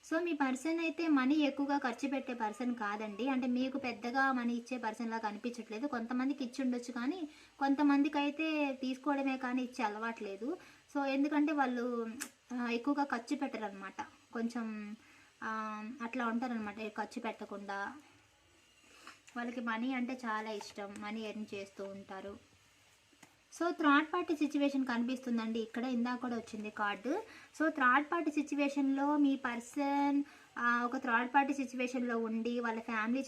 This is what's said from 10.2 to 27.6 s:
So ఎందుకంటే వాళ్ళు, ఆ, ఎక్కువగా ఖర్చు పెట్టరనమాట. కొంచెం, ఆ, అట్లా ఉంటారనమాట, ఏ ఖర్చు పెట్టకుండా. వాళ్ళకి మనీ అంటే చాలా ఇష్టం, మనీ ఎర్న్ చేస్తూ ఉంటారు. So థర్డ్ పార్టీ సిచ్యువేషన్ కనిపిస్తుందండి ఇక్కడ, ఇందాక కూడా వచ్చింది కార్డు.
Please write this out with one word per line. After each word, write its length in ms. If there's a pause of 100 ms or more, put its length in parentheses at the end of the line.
So 80
ఎందుకంటే 480
వాళ్ళు, 540 (480)
ఆ, 160
ఎక్కువగా 340
ఖర్చు 320
పెట్టరనమాట. 640 (300)
కొంచెం, 640 (480)
ఆ, 60 (520)
అట్లా 240
ఉంటారనమాట, 540
ఏ 80
ఖర్చు 320
పెట్టకుండా. 720 (1400)
వాళ్ళకి 240
మనీ 320
అంటే 220
చాలా 360
ఇష్టం, 480
మనీ 220
ఎర్న్ 340
చేస్తూ 300
ఉంటారు. 640 (1120)
So 100
థర్డ్ 440
పార్టీ 220
సిచ్యువేషన్ 500
కనిపిస్తుందండి 720
ఇక్కడ, 240
ఇందాక 360
కూడా 160
వచ్చింది 340
కార్డు. 520 (380)